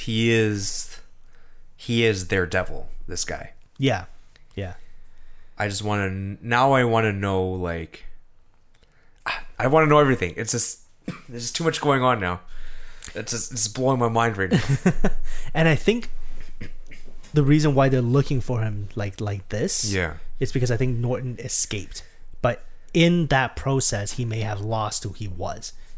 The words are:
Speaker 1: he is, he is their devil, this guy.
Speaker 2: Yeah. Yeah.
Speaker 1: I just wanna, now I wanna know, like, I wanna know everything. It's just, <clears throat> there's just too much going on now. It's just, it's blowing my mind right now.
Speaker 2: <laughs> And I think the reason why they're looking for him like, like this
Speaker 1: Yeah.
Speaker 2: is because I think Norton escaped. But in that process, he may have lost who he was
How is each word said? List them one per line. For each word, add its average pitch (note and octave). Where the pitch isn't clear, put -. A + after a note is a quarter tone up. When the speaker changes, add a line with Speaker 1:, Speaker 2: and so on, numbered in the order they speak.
Speaker 1:
he A2+
is, G#2+
he A#2
is G2
their F#2
devil, F2
this F2
guy. -
Speaker 2:
Yeah. A#2
Yeah. F2
Speaker 1:
I G#2
just G2
wanna, G#2
now A#2+
I C3
wanna A2+
know, G2
like, F2
I B2
wanna D#3
know D3
everything. B2+
It's A2
just, -
<clears throat> -
there's A#2+
just A#2
too E3
much D#3+
going C#3
on B2
now. F2+
It's A2
just, A2+
it's A2+
blowing C3
my A#2
mind A2+
right F#2+
now. D3
Speaker 2:
<laughs> -
And E3
I D#3
think A#3
the D3+
reason D3
why C3+
they're B2+
looking C3
for A2+
him G#2
like, G2+
like G2+
this A2
Speaker 1:
Yeah. E2+
Speaker 2:
is C3
because B2
I A#2
think B2+
Norton B2
escaped. -
But -
in E3+
that C3
process, B2+
he B2
may A2+
have G#2
lost G#2+
who G2
he G2+
was -